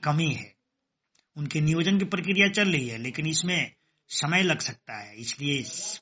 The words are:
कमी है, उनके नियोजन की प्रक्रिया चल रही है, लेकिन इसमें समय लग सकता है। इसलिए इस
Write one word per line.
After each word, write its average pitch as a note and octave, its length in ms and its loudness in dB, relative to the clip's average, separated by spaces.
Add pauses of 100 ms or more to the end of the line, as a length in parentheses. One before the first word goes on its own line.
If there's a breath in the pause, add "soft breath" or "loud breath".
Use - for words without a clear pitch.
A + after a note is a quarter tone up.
कमी D3+ 300 2
है, - 240 -6 (840)
उनके D3+ 240 -2
नियोजन E3 380 4
की F#3+ 80 2
प्रक्रिया F#3+ 440 2
चल G3 220 2
रही C3 160 0
है, A2+ 100 -8
लेकिन B2+ 280 -6
इसमें D#3+ 460 -2 (380)
समय E3+ 320 0
लग D#3+ 160 2
सकता - 380 -10
है। G#2 200 -16
इसलिए C3+ 420 -4
इस - 440 -8